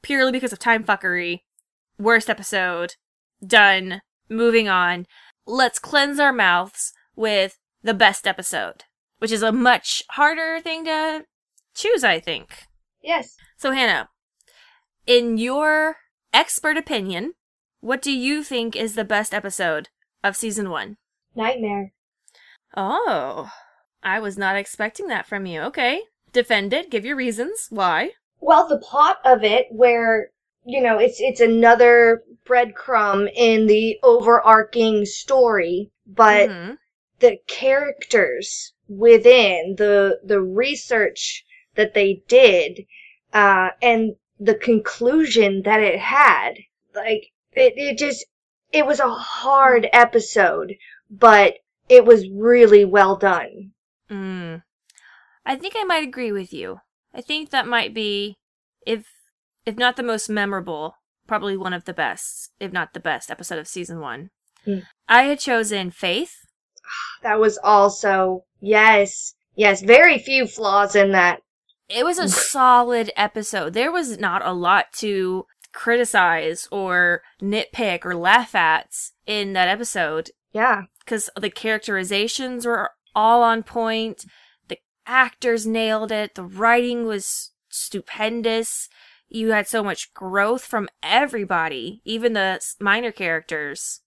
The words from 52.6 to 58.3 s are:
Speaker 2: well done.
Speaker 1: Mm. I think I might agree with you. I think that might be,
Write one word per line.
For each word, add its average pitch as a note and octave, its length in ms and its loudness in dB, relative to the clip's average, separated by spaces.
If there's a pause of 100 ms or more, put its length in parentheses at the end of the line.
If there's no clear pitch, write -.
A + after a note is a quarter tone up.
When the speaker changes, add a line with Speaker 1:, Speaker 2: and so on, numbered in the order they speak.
Speaker 2:
well G3 320 4
done. F#3+ 560 -4 (380)
Speaker 1:
Mm. F#3 520 -12 (840)
I C4+ 120 -6
think F#4 200 -14
I G#4+ 80 -6
might E4+ 220 -2
agree B3 260 -8
with F#3+ 200 -8
you. F3+ 260 -14 (360)
I B3 60 -14
think D4+ 300 -10
that C4 160 -4
might A#3 260 -4
be, G#3 440 -8 (500)